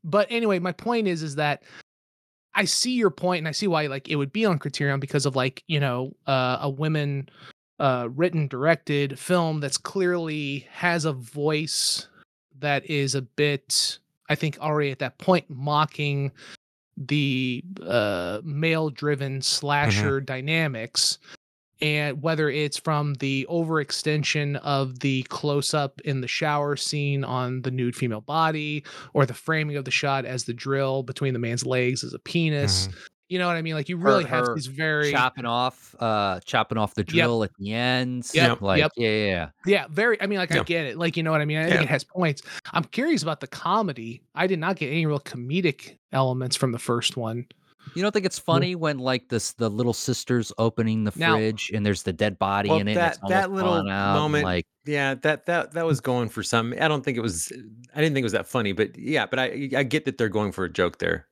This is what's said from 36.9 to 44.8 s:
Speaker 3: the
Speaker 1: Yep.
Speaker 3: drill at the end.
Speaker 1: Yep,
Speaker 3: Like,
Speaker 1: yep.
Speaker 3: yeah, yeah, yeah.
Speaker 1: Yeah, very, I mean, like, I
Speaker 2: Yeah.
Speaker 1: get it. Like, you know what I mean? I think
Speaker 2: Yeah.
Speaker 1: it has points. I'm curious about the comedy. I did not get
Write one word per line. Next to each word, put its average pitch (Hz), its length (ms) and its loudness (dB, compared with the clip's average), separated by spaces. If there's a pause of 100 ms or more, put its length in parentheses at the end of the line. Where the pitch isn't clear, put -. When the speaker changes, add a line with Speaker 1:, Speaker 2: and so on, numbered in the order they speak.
Speaker 3:
the 107 80 -2
Speaker 1:
Yep. 92 60 -2
Speaker 3:
drill 151 360 2
at 98 140 -4
the 101 160 -6
end. 123 600 -2
Speaker 1:
Yep, 139 280 4
Speaker 3:
Like, 98 180 4
Speaker 1:
yep. 151 160 2
Speaker 3:
yeah, 117 140 2
yeah, 107 160 2
yeah. 87 240 0 (160)
Speaker 1:
Yeah, 180 240 2
very, 208 320 2
I 196 60 -2
mean, 202 100 0
like, 180 140 -2
I - 60 2
Speaker 2:
Yeah. 156 60 2
Speaker 1:
get 165 220 -2
it. 123 120 -6
Like, 170 200 -2
you 165 60 -2
know 160 80 0
what 156 100 2
I 147 40 0
mean? 151 120 0
I 160 60 0
think 175 120 4
Speaker 2:
Yeah. - 80 4
Speaker 1:
it 143 60 0
has 143 140 2
points. 165 400 -2 (300)
I'm 175 100 0
curious 262 400 0
about 156 160 -4
the 139 80 -10
comedy. 151 760 -4 (140)
I 160 100 2
did 185 140 0
not 180 160 0
get 151 160 -4